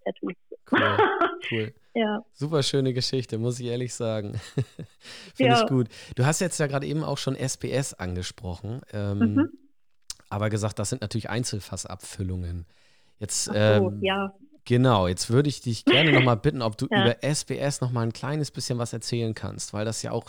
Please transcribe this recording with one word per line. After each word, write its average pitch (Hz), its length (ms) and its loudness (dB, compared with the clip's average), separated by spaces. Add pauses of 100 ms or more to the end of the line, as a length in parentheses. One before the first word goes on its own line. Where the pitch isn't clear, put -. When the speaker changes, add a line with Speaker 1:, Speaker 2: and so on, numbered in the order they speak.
Speaker 1:
Tattoos. 190 300 -8 (380)
Speaker 2:
Cool, - 80 4
Speaker 1:
<laughs> - 720 2
Speaker 2:
cool. 110 220 -4 (220)
Speaker 1:
Ja. 214 360 0
Speaker 2:
Super 147 320 0
schöne 135 280 2
Geschichte, 123 460 -2
muss 120 220 -2
ich 120 60 -6
ehrlich 123 280 -4
sagen. 110 400 -4
<laughs> - 1040 -10
Find 262 140 6
Speaker 1:
Ja. 233 120 8
Speaker 2:
ich 214 60 2
gut. 127 180 2 (300)
Du 127 100 4
hast 160 140 2
jetzt 180 180 -2
ja 151 80 2
gerade 139 200 -2
eben 147 180 -2
auch 139 140 -4
schon 135 180 -2
S 131 200 -4
B 123 140 -8
S 135 240 -2
angesprochen, 92 840 -6 (120)
ähm, 101 260 -2
Speaker 1:
Mhm. 233 300 2 (800)
Speaker 2:
aber 104 220 0
gesagt, 107 300 -2
das 104 100 -2
sind 131 120 -6
natürlich 107 280 -4
Einzelfassabfüllungen. 92 1400 -6 (540)
Jetzt, - 280 -4
Speaker 1:
Ach 101 60 -4
so, 104 60 4 (300)
Speaker 2:
ähm, 101 120 -6
Speaker 1:
ja. 98 320 0 (300)
Speaker 2:
genau, 120 420 6
jetzt 90 240 -2
würde 143 180 4
ich - 120 -4
dich 117 240 -4
gerne - 260 6
noch 131 140 6
mal 120 100 6
bitten, 120 280 0
ob 110 140 -2
du - 100 -2
Speaker 1:
<laughs> - 40 -2
Ja. 202 120 4
Speaker 2:
über 117 200 2
S 143 220 0
B 127 120 -4
S 143 240 -2
noch 123 120 -2
mal 120 100 0
ein 113 100 0
kleines 143 380 -4
bisschen 123 280 -4
was 117 140 -4
erzählen 117 400 -2
kannst, 101 400 -8
weil 104 120 -2
das 113 180 -4
ja 113 80 -6
auch 117 180 -6